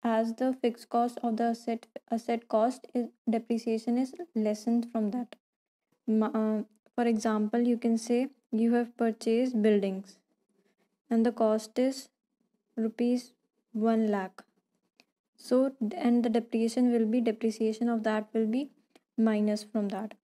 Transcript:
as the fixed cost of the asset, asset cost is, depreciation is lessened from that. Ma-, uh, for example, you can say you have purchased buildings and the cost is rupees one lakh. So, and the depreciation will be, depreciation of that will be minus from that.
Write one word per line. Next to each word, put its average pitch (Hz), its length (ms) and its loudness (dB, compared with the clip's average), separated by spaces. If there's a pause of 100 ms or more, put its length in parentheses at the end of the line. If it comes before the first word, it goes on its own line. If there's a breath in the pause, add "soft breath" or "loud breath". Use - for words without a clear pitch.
as 226 300 0
the 262 280 -2
fixed 233 280 -4
cost 240 340 0
of 226 140 -2
the 233 80 0
asset, 233 420 -4 (240)
asset 233 380 -4
cost 233 440 0
is, 240 140 -2 (220)
depreciation 226 680 -2
is 262 160 -2 (220)
lessened 233 560 0
from 214 200 -2
that. 240 260 -8 (680)
Ma-, 220 280 2
uh, 220 300 0 (320)
for 240 100 0
example, 220 560 0
you 240 160 2
can 233 200 0
say 247 300 0 (240)
you 233 220 2
have 240 240 -2
purchased 233 640 0
buildings 196 560 0 (920)
and 226 160 4
the 240 60 2
cost 220 480 0
is 269 300 -2 (680)
rupees 240 560 0 (400)
one 220 360 2
lakh. 196 360 -4 (960)
So, 262 340 0 (240)
and 240 280 2
the 233 60 0
depreciation 226 640 0
will 233 140 2
be, 226 160 0
depreciation 220 680 -2
of 233 160 -2
that 214 300 -2
will 220 140 0
be 262 220 -2 (480)
minus 208 460 2
from 208 260 -4
that. 208 340 -8